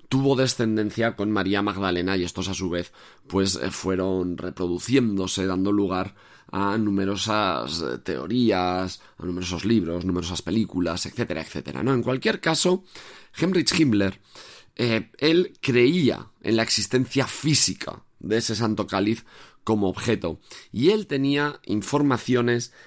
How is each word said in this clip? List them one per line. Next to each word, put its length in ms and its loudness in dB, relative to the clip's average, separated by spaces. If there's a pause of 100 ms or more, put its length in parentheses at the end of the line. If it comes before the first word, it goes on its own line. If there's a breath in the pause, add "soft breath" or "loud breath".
tuvo 260 2
descendencia 800 0
con 160 -2
María 300 2
Magdalena, 560 0
y 80 0
estos, 240 -6
a 40 -4
su 160 -4
vez, 220 -6 (360 loud breath)
pues, 280 0
eh, 160 -4
fueron 680 -2
reproduciéndose, 1080 0
dando 260 0
lugar 440 0 (360 loud breath)
a 260 0
numerosas, 1040 0
eh, 180 -4
teorías, 1000 -2 (160 loud breath)
a 80 -12
numerosos 400 -6
libros, 400 2
numerosas 360 -2
películas, 640 -2
etcétera, 360 -6
etcétera, 420 -8
¿no? 100 2
En 80 2
cualquier 380 -2
caso, 460 2 (540 loud breath)
Heinrich 400 2
Himmler, 400 4 (560 loud breath)
eh, 440 0
él 420 2
creía 680 4 (140)
en 140 2
la 80 4
existencia 640 0
física 760 0 (160)
de 180 0
ese 180 -2
Santo 320 -2
Cáliz 380 0 (380 loud breath)
como 260 2
objeto, 500 -2 (320 loud breath)
y 180 2
él 160 2
tenía 600 0
informaciones 1080 0 (140 loud breath)